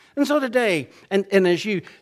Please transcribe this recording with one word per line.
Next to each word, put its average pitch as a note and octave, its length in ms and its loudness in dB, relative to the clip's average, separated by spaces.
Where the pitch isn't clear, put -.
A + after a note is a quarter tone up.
And C#4 120 0
so D4 120 2
today, A3+ 500 -2
and, G3 200 0
and F#3+ 160 4
as F3 180 0
you G3+ 160 -4